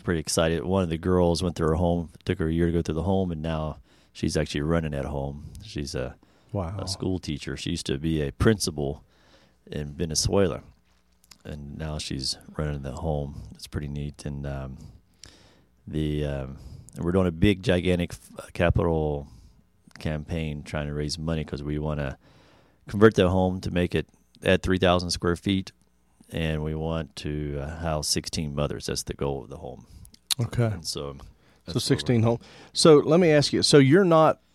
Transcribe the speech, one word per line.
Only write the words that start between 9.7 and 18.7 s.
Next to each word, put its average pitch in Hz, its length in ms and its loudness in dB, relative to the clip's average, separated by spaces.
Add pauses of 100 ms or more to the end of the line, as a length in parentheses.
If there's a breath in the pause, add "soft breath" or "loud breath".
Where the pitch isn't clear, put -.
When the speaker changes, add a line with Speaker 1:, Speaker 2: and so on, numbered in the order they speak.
Speaker 1:
Venezuela, 85 680 0 (840)
and 73 340 -12
now 78 200 -6
she's - 380 -6 (200)
running 73 260 -4
the 69 100 -8
home. 73 500 -4 (120)
It's - 140 -18
pretty 76 200 -8
neat. 71 380 -8
And, 69 200 -8
um, 67 320 -10 (1080 soft breath)
the, 76 380 -2
um, 69 340 -6 (400 loud breath)
we're 85 140 -2
doing 92 160 4
a 85 40 -2
big, 92 300 4
gigantic 90 500 2
f-, - 400 -18
capital 80 760 2 (720 soft breath)